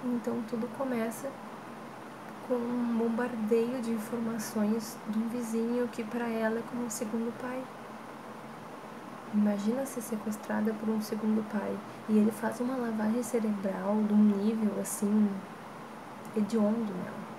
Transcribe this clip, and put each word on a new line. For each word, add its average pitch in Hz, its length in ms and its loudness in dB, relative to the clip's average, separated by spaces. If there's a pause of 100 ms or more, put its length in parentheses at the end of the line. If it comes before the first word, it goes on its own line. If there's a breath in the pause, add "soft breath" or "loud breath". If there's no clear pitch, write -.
Então, 240 440 0
tudo 233 280 -2
começa 247 520 -2 (1160)
com 247 60 2
um 240 440 2
bombardeio 233 840 2
de 226 100 -2
informações 226 1040 0 (120)
de 214 100 0
um 233 80 0
vizinho 233 640 0
que 233 140 -6
pra 233 260 -2
ela 226 300 0
é 233 100 -4
como 240 160 -4
um 233 40 -4
segundo 226 520 -2
pai. 254 200 -4 (1700)
Imagina 208 520 4
ser 262 140 -6
sequestrada 214 800 -2
por 220 80 -2
um 220 140 2
segundo 214 500 2
pai. 202 260 0 (300 loud breath)
E 214 100 6
ele 214 140 8
faz 220 300 -2
uma 262 160 0
lavagem 226 440 2
cerebral 208 880 2
de 208 60 4
um 214 100 10
nível, 208 560 4
assim, 208 500 4 (1080)
hediondo 214 560 2
nela. - 320 -6 (140)